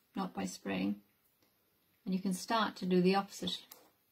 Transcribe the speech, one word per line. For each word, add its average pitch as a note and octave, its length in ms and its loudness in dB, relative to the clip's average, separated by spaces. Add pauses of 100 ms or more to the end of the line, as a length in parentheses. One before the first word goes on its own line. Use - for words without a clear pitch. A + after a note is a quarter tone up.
(160)
not F#3 200 -4
by G3 100 -2
spraying, F#3+ 560 -2 (1040)
and F#3+ 80 0
you F#3 80 0
can G3 100 0
start G#3+ 440 0
to - 100 -8
do F3+ 160 6
the F#3 140 6
opposite. G3 420 -4 (540)